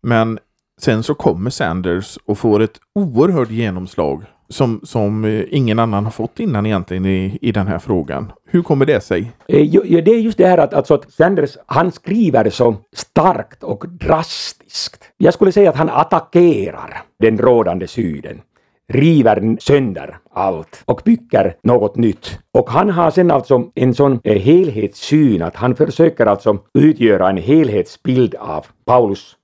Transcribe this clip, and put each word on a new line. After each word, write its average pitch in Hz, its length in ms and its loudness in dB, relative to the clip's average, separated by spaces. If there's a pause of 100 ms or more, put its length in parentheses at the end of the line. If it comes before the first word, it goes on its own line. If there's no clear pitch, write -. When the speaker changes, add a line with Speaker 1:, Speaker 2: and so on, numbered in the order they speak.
Speaker 1:
Men 113 380 -2 (420)
sen 110 220 -2
så 151 100 -4
kommer 98 360 -2
Sanders 90 760 -4
och 104 120 -4
får 107 240 0
ett - 180 -4 (160)
oerhört 151 560 0
genomslag 92 720 -6 (240)
som, 117 340 -4
som, 107 420 -4
eh, 107 240 -2
ingen 120 300 0
annan 107 240 -2
har 110 80 -6
fått - 280 -10
innan 123 260 -4
egentligen 92 400 -4
i, 95 360 -2
i 113 100 -2
den 101 160 -2
här 90 120 -6
frågan. 76 520 -6 (140)
Hur 175 160 0
kommer 139 240 0
det 120 160 0
sig? 101 300 -6 (160)
Speaker 2:
Eh, 147 140 4
jo, 156 240 2
jo, 170 160 2
det 180 100 4
är 233 80 4
just 220 180 -2
det 180 100 4
här 180 100 4
att, 160 160 0
alltså 156 200 0
att - 180 -4
Sanders, - 540 0
han 170 260 0
skriver 139 580 0
så 117 260 0 (200)
starkt - 680 -2
och - 240 -8
drastiskt. - 1160 -6 (140)
Jag 175 160 2
skulle 190 180 2
säga 202 180 4
att - 60 -2
han 160 140 0
attackerar 156 1120 0 (180)
den 110 180 2
rådande 104 500 2
synen, 80 540 -8 (480)
river 131 480 4
n-, 110 240 -2
sönder 110 560 -2 (160)
allt 92 520 -6
och 120 200 -2
bygger 101 580 0
något 110 320 2
nytt. - 440 -4 (120)
Och 123 180 0
han 175 200 0
har 170 220 0
sen 180 200 2
alltså 127 440 0
en 127 180 2
sån, 135 300 2
eh, 104 180 0
helhetssyn 131 1000 2
att 85 140 -6
han 123 200 -2
försöker 151 500 2
alltså 101 320 0 (160)
utgöra 117 560 4
en 98 80 -2
helhetsbild 123 1000 0
av 78 300 -10 (200)
Paulus 117 580 0